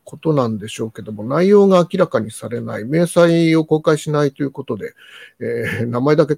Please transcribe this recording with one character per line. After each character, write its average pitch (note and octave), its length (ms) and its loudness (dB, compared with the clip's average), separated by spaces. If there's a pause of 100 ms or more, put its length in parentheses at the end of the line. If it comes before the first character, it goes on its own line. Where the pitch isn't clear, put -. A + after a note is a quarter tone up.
こ - 140 -20
と D#3 160 -2
な B2+ 160 0
ん A2 80 -6
で G2+ 100 -12
し - 140 -12
ょ A2+ 40 -4
う A2+ 60 -10
け G#2+ 120 -16
ど A2 80 -14
も、 G#2 120 -12
内 D3+ 240 0
容 G3+ 200 6
が F3+ 240 4
明 F#3 80 -2
ら F3+ 80 2
か B2 120 -2
に A2 120 -6
さ - 180 -14
れ A#2 120 -8
な A2+ 180 -8
い、 G#2+ 60 -10
明 D#3+ 200 0
細 E3+ 500 4
を D#3+ 100 2
公 D#3 160 0
開 D#3 180 2
し D3+ 120 -6
な D3 140 2
い C#3 60 -2
と - 100 -14
い C#3 60 -2
う C3+ 40 -8
こ C#3 120 -12
と A#2 120 -8
で、 F2 180 -12 (460)
え A#2 440 -6
ー、 - 20 -2
名 A#2+ 160 -4
前 D3 140 4
だ D#3 100 4
け C#3+ 120 -2